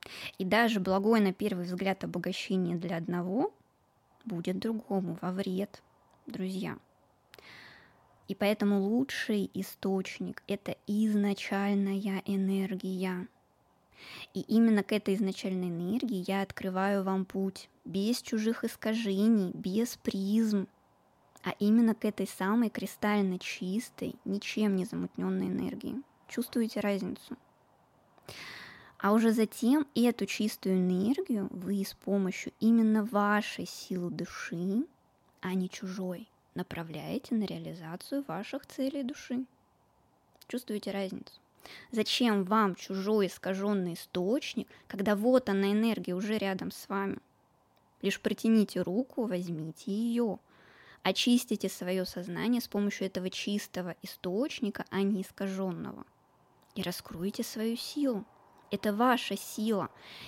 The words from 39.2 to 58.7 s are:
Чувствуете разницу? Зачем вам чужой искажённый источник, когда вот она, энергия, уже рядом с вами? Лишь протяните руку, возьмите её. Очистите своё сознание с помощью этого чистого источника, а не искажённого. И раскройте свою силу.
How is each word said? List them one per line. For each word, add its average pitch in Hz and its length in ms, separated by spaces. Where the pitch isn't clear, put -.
Чувствуете 214 420
разницу? - 500
Зачем 214 520
вам 202 300
чужой 196 540
искажённый 190 640
источник, 196 760
когда 202 300
вот 254 320
она, 196 240
энергия, 214 420
уже 208 220
рядом 190 340
с - 180
вами? 196 300
Лишь 190 180
протяните 214 640
руку, 220 420
возьмите 170 680
её. 233 460
Очистите 208 680
своё 185 340
сознание 180 560
с - 80
помощью 202 380
этого 185 240
чистого 185 720
источника, 196 880
а 190 100
не 196 220
искажённого. 190 840
И 190 80
раскройте 185 600
свою 226 340
силу. 262 500